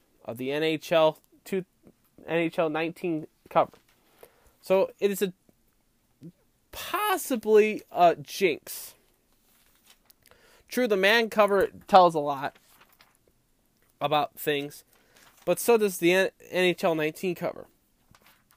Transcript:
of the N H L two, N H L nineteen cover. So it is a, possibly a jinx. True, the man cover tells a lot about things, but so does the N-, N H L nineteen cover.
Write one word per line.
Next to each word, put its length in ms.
of 140
the 140
N 120
H 280
L 280
two, 180
N 120
H 200
L 100
nineteen 580
cover. 220
So 380
it 100
is 120
a, 100
possibly 1080
a 240
jinx. 800
True, 200
the 100
man 320
cover 380
tells 260
a 60
lot 380
about 360
things, 460
but 140
so 180
does 220
the 120
N-, 180
N 140
H 180
L 100
nineteen 420
cover. 320